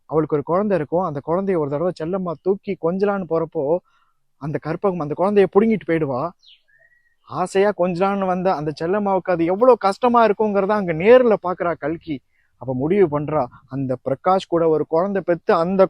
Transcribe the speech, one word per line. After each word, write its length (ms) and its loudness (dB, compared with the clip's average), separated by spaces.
அவளுக்கு 300 -2
ஒரு 80 -2
குழந்தை 340 0
இருக்கும். 260 -2
அந்த 240 -6
குழந்தைய 300 -2
ஒரு 120 -2
தடவை 220 -2
செல்லம்மா 280 -4
தூக்கி 400 -4
கொஞ்சலான்னு 480 -2
போறப்போ 480 -2
அந்த 280 -6
கற்பகம் 420 -2
அந்த 100 -6
குழந்தைய 280 4
புடுங்கிட்டு 280 2
போயிடுவா. 420 -2
ஆசையா 560 0
கொஞ்சலான்னு 480 0
வந்த 300 0
அந்த 160 -4
செல்லம்மாவுக்கு 500 -2
அது 140 0
எவ்வளவு 320 4
கஷ்டமா 500 2
இருக்குங்கிறத 400 0
அங்க 260 -2
நேர்ல 400 6
பாக்குறா 340 -2
கல்கி. 440 -8
அவ 160 -8
முடிவு 460 2
பண்றா, 260 -2
அந்த 380 -4
பிரகாஷ் 440 -2
கூட 200 2
ஒரு 180 0
குழந்தை 380 -2
பெத்து 280 0
அந்த 360 2